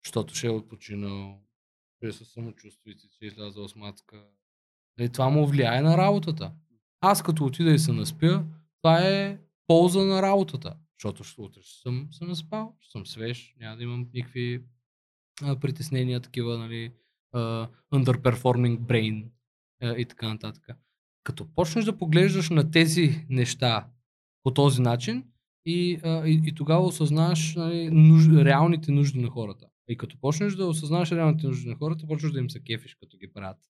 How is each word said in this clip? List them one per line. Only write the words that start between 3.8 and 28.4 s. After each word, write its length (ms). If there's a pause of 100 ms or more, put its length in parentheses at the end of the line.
Е, 100
това 200
му 180
влияе 360
на 160
работата. 540 (480)
Аз 220
като 220
отида 260
и 80
се 140
наспя, 520 (380)
това 260
е 300 (280)
полза 340
на 220
работата. 540 (240)
Защото 240
ще, 160
утре 220
ще 180
съм, 320
съм 160
наспал, 520
ще 100
съм 160
свеж, 540
няма 160
да 60
имам 320
никакви, 480 (800)
а, 140
притеснения, 640
такива, 380
нали, 340 (400)
а, 360 (240)
underperforming 840
brain, 500 (540)
а, 100
и 120
така 240
нататък. 400 (560)
Като 300
почнеш 300
да 140
поглеждаш 520
на 200
тези 580
неща 600 (540)
по 120
този 280
начин 420 (420)
и, 380
а, 240
и, 160
и 100
тогава 320
осъзнаеш, 680
нали, 360
нуж-, 540